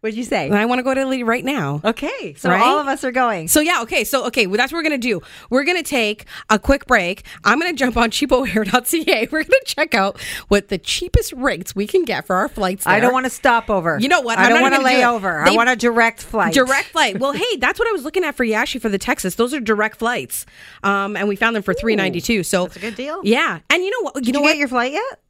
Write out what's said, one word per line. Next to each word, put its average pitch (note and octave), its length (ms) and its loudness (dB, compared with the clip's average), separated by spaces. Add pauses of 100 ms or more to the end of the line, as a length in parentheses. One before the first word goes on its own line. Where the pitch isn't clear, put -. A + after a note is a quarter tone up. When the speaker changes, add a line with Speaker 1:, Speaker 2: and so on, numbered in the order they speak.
Speaker 1:
What'd A3 160 -6
you B3 60 -6
say? F3+ 260 -2
Speaker 2:
I G#3 140 2
wanna B3 180 0
go C4 120 0
to C4 80 0
Italy C4 220 -2
right A#3 200 0
now. D#3 400 -2
Speaker 1:
Okay, C4+ 540 -4
so - 120 -4
Speaker 2:
Right? F#3 120 4
Speaker 1:
all C4+ 180 4
of C#4+ 80 -2
us C4+ 160 -4
are B3+ 80 -2
going. A3+ 380 0
Speaker 2:
So D4+ 100 4
yeah, D#4+ 220 2
okay, A#3 240 -2
so, C4+ 220 -2
okay, A3+ 200 0
well, F#3+ 80 -4
that's B3 160 0
what E4 80 -6
we're D#4 40 -4
gonna D4+ 140 0
do. A3 220 -2 (300)
We're C4 160 2
gonna E4+ 180 0
take A3 400 -2 (260)
a G#3+ 80 6
quick C#4 300 2
break. F#3+ 360 0 (200)
I'm A#3+ 160 4
gonna E4+ 140 -2
jump B3 240 0
on A#3 120 2
cheapoair A#3 640 0
dot B3 160 0
C D#4+ 220 0
A. A3 180 2
<laughs> - 40 -8
We're D#4 120 0
gonna B4+ 120 2 (100)
check - 280 -2
out G3 240 0 (300)
what G3+ 220 2
the F#3+ 80 -2
cheapest - 560 -2
rates A#3+ 420 -4
we G3+ 100 -2
can F4 200 0
get F#3+ 200 -6
for F#3 120 -2
our A3 100 0
flights F#3+ 400 -4
Speaker 1:
I F#3 60 4
don't A3+ 140 4
Speaker 2:
there. B3 40 4
Speaker 1:
wanna B3+ 180 0
stop A#3 400 2
over. E3 300 0
Speaker 2:
You A#3+ 80 0
know E4 140 4
what? A3+ 180 -2
Speaker 1:
I F#3+ 40 4
Speaker 2:
I'm A#3+ 80 6
Speaker 1:
don't A#3 80 2
Speaker 2:
not B3 120 4
Speaker 1:
wanna C4+ 40 2
Speaker 2:
even C4+ 100 2
Speaker 1:
lay B3+ 160 4
Speaker 2:
doing B3 40 4
Speaker 1:
over. F#3+ 400 0
Speaker 2:
They F#3 60 6
Speaker 1:
I G#3 60 2
want A#3 120 4
a B3+ 60 2
direct A3+ 480 2
flight. A3 300 -2
Speaker 2:
Direct C4+ 380 2
flight. A#3+ 280 0
Well, C#4 140 0
hey, F4 240 -2
that's B3+ 200 0
what A#4 120 0
I - 20 0
was D#4 140 -4
looking F4+ 180 -2
at D4 120 -4
for B3+ 100 0
Yashi A3 340 -2
for - 80 -4
the G3 100 -2
Texas. F#3+ 380 -4
Those A#3+ 180 0
are D4+ 60 -4
direct G#3+ 380 -2
flights, A3 480 -4 (360)
um, G3 360 -2
and G3 100 -2
we G3+ 80 0
found A3+ 220 0
them G3 60 -2
for F#3+ 80 -2
Speaker 1:
Ooh. F3+ 60 0
Speaker 2:
three G#3+ 200 0
ninety-two. F#3+ 460 0
So F3+ 200 0
Speaker 3:
That's F3 140 -8
a - 20 -18
good G#3 160 -10
deal. D4 300 -8
Speaker 2:
yeah, A3+ 340 2 (100)
and F4 140 2
you F#4+ 60 -2
know B4 140 -4
what? C#4+ 120 -8
You C#4 60 -6
Speaker 1:
Did B3 140 0
Speaker 2:
know C#4+ 40 2
Speaker 1:
you C#4+ 40 2
Speaker 2:
what? D4 100 6
Speaker 1:
get D4+ 60 0
your C#4+ 100 0
flight B3+ 240 0
yet? A#4 260 -6 (100)